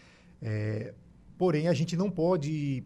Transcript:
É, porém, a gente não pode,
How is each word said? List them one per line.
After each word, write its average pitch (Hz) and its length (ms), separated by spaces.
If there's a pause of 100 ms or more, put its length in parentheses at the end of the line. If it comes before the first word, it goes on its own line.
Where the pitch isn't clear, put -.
(420)
É, 107 520 (440)
porém, 165 300
a 175 60
gente 165 220
não 196 140
pode, 156 760